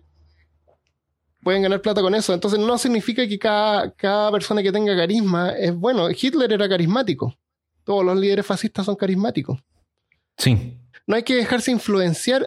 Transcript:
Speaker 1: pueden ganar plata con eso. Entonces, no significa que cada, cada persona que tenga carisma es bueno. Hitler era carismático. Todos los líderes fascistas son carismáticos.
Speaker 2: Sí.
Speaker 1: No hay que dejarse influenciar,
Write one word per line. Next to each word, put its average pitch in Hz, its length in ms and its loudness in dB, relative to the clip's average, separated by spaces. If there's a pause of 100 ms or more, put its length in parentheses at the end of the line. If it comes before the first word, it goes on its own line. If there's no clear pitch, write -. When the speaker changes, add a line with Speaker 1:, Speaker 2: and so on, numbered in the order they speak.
(1400)
Speaker 1:
pueden 190 200 2
ganar 196 180 0
plata 208 200 0
con 190 140 2
eso. 214 180 0
Entonces, 202 260 0
no 233 180 2
significa 240 500 0
que 202 120 -4
cada, 208 520 0
cada 208 400 0
persona 208 320 0
que 190 80 0
tenga 202 240 0
carisma 180 560 0
es 175 240 -2
bueno. 185 340 0
Hitler 254 420 0
era 208 160 0
carismático. 180 680 0 (480)
Todos 196 220 0
los 185 120 2
líderes 196 280 0
fascistas 202 400 -4
son 202 100 -2
carismáticos. 190 640 -2 (800)
Speaker 2:
Sí. 123 400 0 (280)
Speaker 1:
No 208 100 0
hay 233 80 0
que 254 120 -2
dejarse 240 360 0
influenciar, 208 760 0